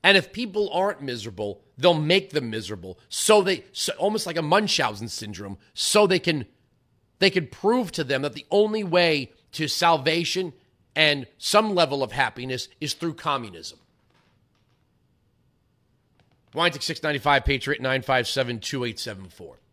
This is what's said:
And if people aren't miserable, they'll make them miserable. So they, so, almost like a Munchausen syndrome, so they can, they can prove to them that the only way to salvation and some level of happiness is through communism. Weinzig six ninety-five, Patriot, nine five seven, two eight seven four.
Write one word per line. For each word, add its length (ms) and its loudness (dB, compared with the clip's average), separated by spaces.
And 140 8
if 160 0
people 400 -2
aren't 280 -2
miserable, 640 -8
they'll 160 6
make 360 0
them 200 -4
miserable. 480 -10
So 320 4
they, 300 -2
so, 280 -6
almost 280 -2
like 100 -6
a 60 -2
Munchausen 640 0
syndrome, 520 -12
so 340 4
they 100 2
can, 280 -2
they 100 4
can 160 -2
prove 460 0
to 100 -4
them 200 -2
that 100 -4
the 180 -16
only 320 2
way 480 2
to 160 -4
salvation 840 0
and 320 2
some 360 2
level 280 2
of 100 -4
happiness 560 -4
is 160 -6
through 200 -4
communism. 640 -6
Weinzig 280 0
six 200 -6
ninety-five, 440 2
Patriot, 340 -2
nine 220 0
five 260 0
seven, 320 -2
two 240 -6
eight 140 -8
seven 320 -12
four. 280 -20